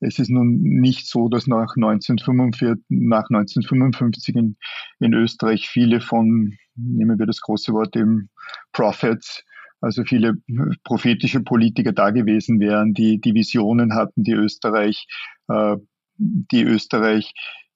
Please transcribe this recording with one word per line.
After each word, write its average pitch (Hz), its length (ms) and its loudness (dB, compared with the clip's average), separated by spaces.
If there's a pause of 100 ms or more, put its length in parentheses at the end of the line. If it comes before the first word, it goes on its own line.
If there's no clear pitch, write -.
es - 180 -4
ist 120 120 0
nun 120 320 4
nicht 131 480 2
so, 117 180 0
dass 113 180 -2
nach 113 300 -2
neunzehnhundertfünfundvierzig, 117 1120 0
nach 117 400 0
neunzehnhundertfünfundfünfzig 120 1080 0
in, 113 220 0 (440)
in 117 120 2
Österreich 113 560 0
viele 117 320 2
von, 113 560 0 (180)
nehmen 117 440 0
wir 110 80 0
das 110 160 -4
große 107 320 -4
Wort 107 220 -2
eben, 110 340 0 (420)
Prophets, - 720 -2 (380)
also 117 220 -2
viele 113 320 2 (480)
prophetische 117 560 0
Politiker 113 520 0
da 101 200 2
gewesen 110 480 2
wären, 104 340 2
die, 110 260 2
die 113 140 0
Visionen 113 600 2
hatten, 107 280 -2
die 110 100 0
Österreich, 107 720 0 (420)
äh, 107 280 0 (440)
die 131 440 0
Österreich 110 680 0 (440)